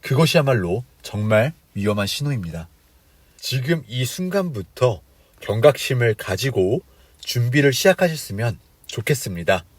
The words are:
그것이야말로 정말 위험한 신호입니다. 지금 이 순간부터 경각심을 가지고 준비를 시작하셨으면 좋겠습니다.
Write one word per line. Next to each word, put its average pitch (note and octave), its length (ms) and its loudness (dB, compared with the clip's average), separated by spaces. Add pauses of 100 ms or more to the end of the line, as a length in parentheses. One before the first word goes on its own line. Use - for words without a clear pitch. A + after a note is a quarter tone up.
그것이야말로 B2+ 840 2 (180)
정말 G#2+ 500 2 (220)
위험한 G2+ 320 -2
신호입니다. F#2 600 -6 (680)
지금 C3+ 500 -4
이 B2 180 -4
순간부터 C#3 960 -2 (400)
경각심을 A#2+ 760 2
가지고 G#2 680 -2 (400)
준비를 C3 520 2
시작하셨으면 B2+ 840 0 (280)
좋겠습니다. F#2+ 760 -2 (140)